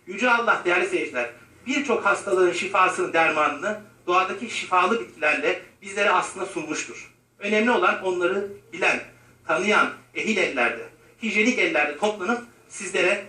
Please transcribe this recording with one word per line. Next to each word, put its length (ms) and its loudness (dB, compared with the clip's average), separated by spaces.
Yüce 220 0
Allah 360 2
değerli 220 2
seyirciler, 420 -2
birçok 380 0
hastalığın 460 2
şifasını, 600 0
dermanını 680 0
doğadaki 420 0
şifalı 500 0
bitkilerle 640 -2
bizlere 280 -2
aslında 360 0
sunmuştur. 640 -8
Önemli 320 2
olan 320 2
onları 440 0
bilen, 260 0
tanıyan, 420 2
ehil 220 -2
ellerde, 520 -2
hijyenik 360 2
ellerde 380 0
toplanıp 440 -2
sizlere 600 -2